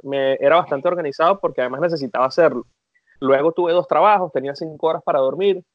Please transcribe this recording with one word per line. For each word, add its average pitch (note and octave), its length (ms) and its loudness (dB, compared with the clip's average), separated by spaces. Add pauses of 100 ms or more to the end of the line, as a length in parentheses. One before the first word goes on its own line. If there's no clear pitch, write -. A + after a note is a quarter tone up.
Me, C3+ 380 -2
era C#3+ 160 4
bastante D#3+ 320 -2
organizado F3 500 0
porque D#3+ 220 -4
además B2+ 220 -4
necesitaba C3+ 440 -2
hacerlo. C3 380 2 (560)
Luego C#3 320 2
tuve E3+ 200 0
dos F3 140 2
trabajos, F3+ 460 2
tenía C#3 240 -6
cinco D#3 320 -6
horas D#3+ 160 -4
para D#3 140 0
dormir, F3 440 0 (120)